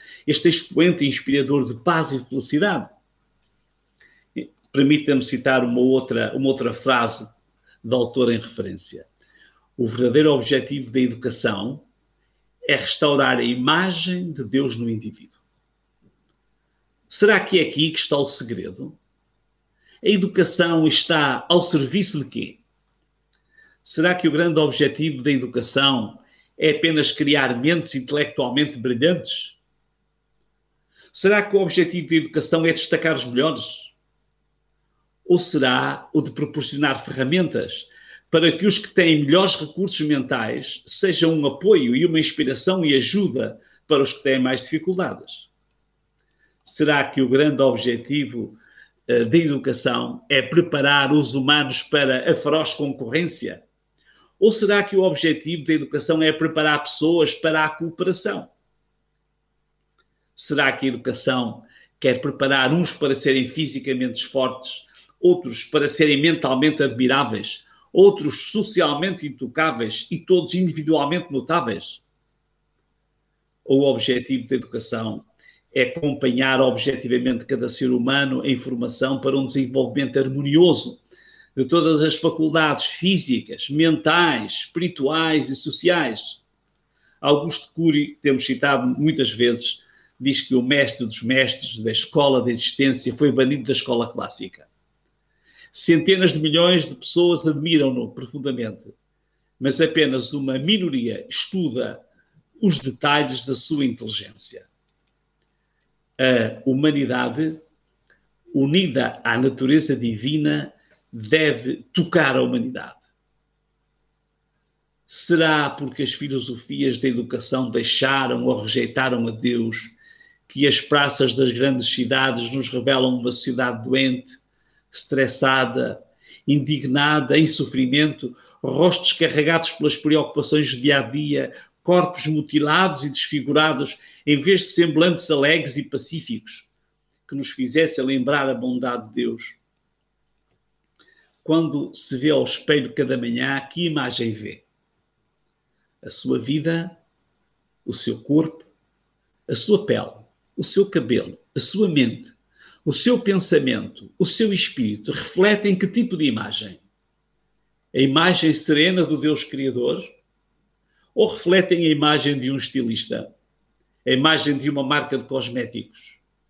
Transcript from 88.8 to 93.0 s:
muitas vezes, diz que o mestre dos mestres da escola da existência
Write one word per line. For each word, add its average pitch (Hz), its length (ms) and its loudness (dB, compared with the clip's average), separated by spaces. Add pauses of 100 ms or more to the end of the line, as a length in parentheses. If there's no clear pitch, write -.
muitas 135 440 0
vezes, 113 520 -2 (360)
diz 135 220 0
que - 140 -2
o 127 80 4
mestre 135 440 0
dos 110 160 -10
mestres 127 560 -2
da 110 120 -2
escola 131 520 2
da 120 80 0
existência 123 640 -2